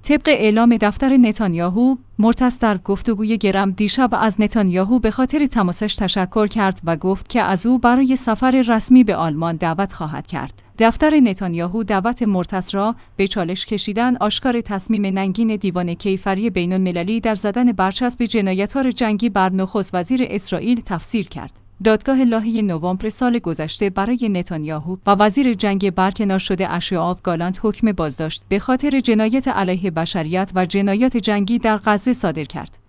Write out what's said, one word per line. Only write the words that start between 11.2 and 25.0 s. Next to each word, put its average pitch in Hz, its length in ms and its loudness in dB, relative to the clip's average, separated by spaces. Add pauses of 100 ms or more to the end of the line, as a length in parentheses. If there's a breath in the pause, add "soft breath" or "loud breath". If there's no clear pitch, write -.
دعوت 214 400 -2
مرتس 190 520 -2
را 208 200 0 (220 soft breath)
به 196 100 0
چالش 185 380 -4
کشیدن 226 520 -2
آشکار 233 440 0
تصمیم 208 440 -2
ننگین 196 500 -2
دیوان 180 380 -2
کیفری 196 560 -2
بین‌المللی 185 720 -2
در 220 160 0
زدن 240 360 0
برچسب 208 520 -2
جنایت‌های 214 680 0
جنگی 220 360 0
بر 190 220 2
نخست 190 420 -2
وزیر 247 360 0
اسرائیل 208 520 -2
تفسیر 196 460 -4
کرد. - 240 -14 (320)
دادگاه 220 400 2
لاهه 226 380 0
نوامبر 185 480 -2
سال 240 300 0
گذشته 165 500 -4
برای 226 420 -2
نتانیاهو 160 640 -6 (120)